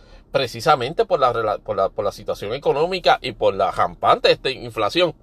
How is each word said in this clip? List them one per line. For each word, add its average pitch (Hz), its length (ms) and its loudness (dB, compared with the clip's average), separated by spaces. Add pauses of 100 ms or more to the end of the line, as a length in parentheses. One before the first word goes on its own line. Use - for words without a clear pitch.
(320)
precisamente 135 760 0
por 175 140 0
la 127 120 4
rela-, 110 280 -2
por 107 160 -6
la, 95 140 2
por - 140 -6
la 98 80 -2
situación 101 440 -8
económica 165 680 0
y 123 120 -6
por 107 200 0
la 95 160 0
rampante, 107 600 2
este, - 220 0
inflación. 117 680 -2